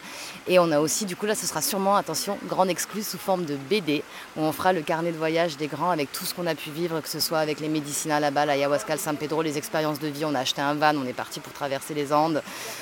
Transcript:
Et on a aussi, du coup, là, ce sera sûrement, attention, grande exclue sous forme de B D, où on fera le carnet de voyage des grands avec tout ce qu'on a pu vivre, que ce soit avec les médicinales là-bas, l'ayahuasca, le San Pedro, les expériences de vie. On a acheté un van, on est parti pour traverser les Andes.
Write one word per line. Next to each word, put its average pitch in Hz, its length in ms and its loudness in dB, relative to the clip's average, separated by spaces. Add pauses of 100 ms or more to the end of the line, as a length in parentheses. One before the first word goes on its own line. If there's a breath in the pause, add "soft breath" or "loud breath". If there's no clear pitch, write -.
(460 loud breath)
Et 180 140 8
on 170 100 6
a 147 80 4
aussi, 156 260 2
du 180 120 -4
coup, 208 100 -4
là, 214 80 2
ce 190 140 -2
sera 208 140 -2
sûrement, 196 340 2
attention, 175 480 -2
grande 180 260 4
exclue 180 320 -4
sous - 160 -6
forme 180 260 0
de 147 120 -2
B 143 280 0
D, 147 200 2 (320 loud breath)
où 160 60 -2
on 156 100 2
fera 185 200 4
le 175 100 0
carnet 170 280 0
de 165 80 -4
voyage 160 380 2
des 151 100 -2
grands 156 240 0
avec 151 220 0
tout - 140 -6
ce - 60 -4
qu'on 180 140 -4
a 165 80 2
pu 151 160 -8
vivre, 165 300 -2
que - 80 -8
ce 160 100 -6
soit 156 220 0
avec 151 180 0
les 156 100 -4
médicinales 151 540 0
là-bas, 147 240 4
l'ayahuasca, 143 460 2
le 151 80 0
San 151 160 -2
Pedro, 151 260 -2
les 151 160 -2
expériences 156 400 -2
de 151 80 -4
vie. 147 180 -4
On 147 120 0
a - 20 2
acheté 131 220 -2
un 143 140 2
van, 151 220 4
on 131 100 -2
est 127 60 -4
parti 120 280 -8
pour 135 120 -14
traverser 135 400 -4
les 143 200 -2
Andes. 151 280 4 (420 loud breath)